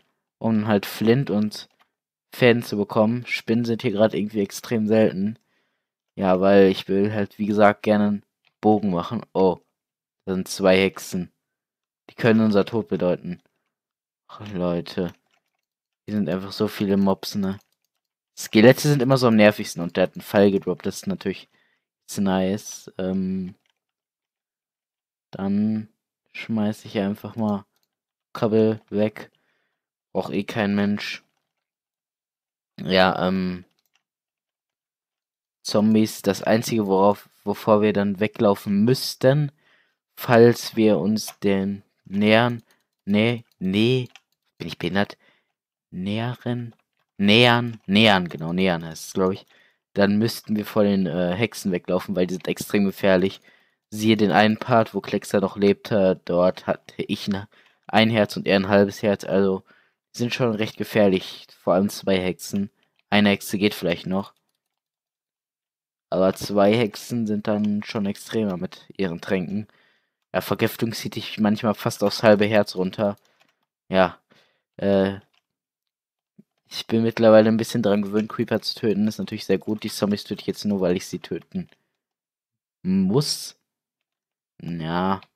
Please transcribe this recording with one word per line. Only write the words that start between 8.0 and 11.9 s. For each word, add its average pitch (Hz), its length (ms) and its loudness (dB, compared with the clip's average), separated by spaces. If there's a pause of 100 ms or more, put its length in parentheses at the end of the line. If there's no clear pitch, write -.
einen 104 160 -2 (400)
Bogen 104 300 2
machen. 87 420 -6
Oh, 92 240 2 (640)
da 95 80 -6
sind 92 160 -4
zwei 95 300 4
Hexen. 95 520 -2 (800)